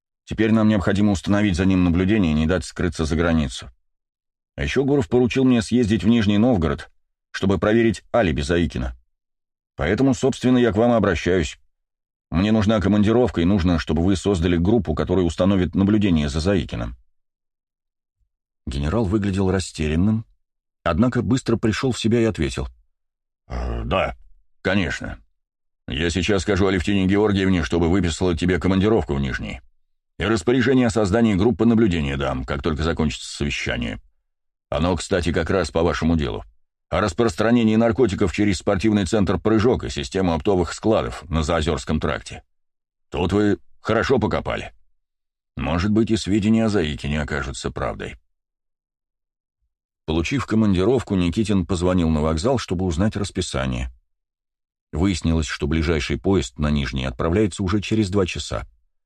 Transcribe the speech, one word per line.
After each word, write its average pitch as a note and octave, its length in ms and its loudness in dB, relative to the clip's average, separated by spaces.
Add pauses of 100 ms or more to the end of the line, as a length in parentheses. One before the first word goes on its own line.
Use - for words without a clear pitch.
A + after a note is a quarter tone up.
(260)
Теперь A2 260 0
нам A2 160 4
необходимо G#2 440 2
установить G2+ 440 0
за F#2+ 100 0
ним F#2 180 2
наблюдение F#2 500 2
и - 20 0
не D#2 100 2
дать E2+ 180 0
скрыться E2 420 -4
за D#2 100 -2
границу. D#2+ 560 -2 (840)
А - 60 -8
ещё D2 220 -2
Гуров C#3 260 0
поручил B2 360 2
мне B2 180 2
съездить A2 400 0
в F#2+ 40 2
Нижний G#2 300 4
Новгород, F#2+ 540 0 (400)
чтобы F#2+ 260 0
проверить A2 460 2 (100)
алиби E2+ 280 2
Заикина. C#2+ 540 -2 (800)
Поэтому, C3 380 0
собственно, B2+ 460 0
я A#2 120 4
к F2+ 60 0
вам A#2+ 140 4
и A#2 40 2
обращаюсь. F2+ 600 0 (720)
Мне G2+ 220 0
нужна A2 300 2
командировка, G#2 600 2
и E2+ 40 2
нужно, F2+ 340 2
чтобы D#2+ 240 -2
вы F#2+ 120 4
создали F2+ 420 0
группу, F2+ 360 0
которая F2+ 320 0
установит F#2 480 0
наблюдение F#2+ 560 2
за D2+ 100 -4
Заикиным». A#1+ 560 -2 (1700)
Генерал D2+ 380 -2
выглядел G2 440 0
растерянным, F#2 760 -2 (580)
однако A2 380 2
быстро A#2 360 0
пришёл A#2 340 0
в - 80 -6
себя A#2 220 2
и A2+ 40 2
ответил. C#2+ 420 -4 (800)
«Э, A#1+ 360 -6
да, E2+ 320 -2 (460)
конечно. F#2 580 -4 (680)
Я D#2 220 -2
сейчас F#2 340 0
скажу G2 240 2
Алевтине F#2+ 380 0
Георгиевне, G2 580 2
чтобы E2+ 260 0
выписала F2+ 480 0
тебе F2 220 0
командировку F#2 560 0
в C#2 40 -4
Нижний. - 420 -6 (560)
И E2 80 -4
распоряжение B2 640 2
о G#2 40 0
создании A2 440 2
группы A2 300 2
наблюдения E2+ 520 2
дам, C2+ 260 -4
как C#2+ 180 -6
только D#2 220 -2
закончится D#2 460 -2
совещание. C#2+ 720 -6 (680)
Оно, E2+ 260 0
кстати, E2+ 360 -2
как E2 180 -2
раз F#2 220 0
по E2 100 0
вашему E2 340 0
делу. A#1 280 -4 (460)
О F2 120 -2
распространении A2 720 2
наркотиков A2 580 2
через G2+ 240 0
спортивный G#2 480 0
центр G2 340 0
«Прыжок» A2 440 2
и A#1+ 60 -8
систему F2 440 -2
оптовых F2+ 400 0
складов F#2 560 -2
на D#2+ 140 0
Заозерском D#2+ 560 -2
тракте. - 440 -6 (640)
Тут F#2 240 -2
вы G#2 260 2 (200)
хорошо A2+ 400 0
покопали. - 540 -4 (800)
Может E2+ 360 -2
быть, A2 200 2
и A2+ 60 2
сведения A2 480 2
о G#2+ 40 0
Заикине D2+ 520 -2
окажутся C2+ 500 -6
правдой». B1+ 440 -8 (1900)
Получив E2+ 380 -2
командировку, G#2+ 640 2
Никитин F#2 540 0
позвонил F2+ 420 2
на D#2 120 0
вокзал, D#2+ 360 0
чтобы F#2 280 -4
узнать F2+ 300 0
расписание. C2 760 -4 (1000)
Выяснилось, E2 540 0
что - 220 -6
ближайший D#2 500 0
поезд F#2 400 -2
на D2 140 -2
Нижний C2 340 -2
отправляется E2+ 560 -2
уже G2 180 -2
через G#2+ 300 -2
два F#2+ 160 0
часа. C2 420 -8 (380)